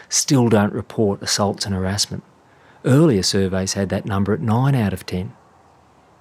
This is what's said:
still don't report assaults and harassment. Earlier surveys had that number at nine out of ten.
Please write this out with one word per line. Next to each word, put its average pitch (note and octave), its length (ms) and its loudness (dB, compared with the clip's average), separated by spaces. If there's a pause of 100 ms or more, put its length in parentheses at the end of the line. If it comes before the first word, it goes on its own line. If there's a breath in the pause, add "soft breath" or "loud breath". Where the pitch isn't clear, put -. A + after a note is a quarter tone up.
still B2 400 2
don't G#2 240 4
report A2 480 -2
assaults - 460 -2
and G2+ 80 -4
harassment. F#2+ 500 -4 (580 soft breath)
Earlier C3 400 4
surveys F#2+ 520 -2
had G2 160 -2
that F#2+ 160 -4
number G2+ 260 0
at - 80 -2
nine B2 340 2
out G2+ 200 0
of F2+ 100 -10
ten. F#2 300 -8 (880)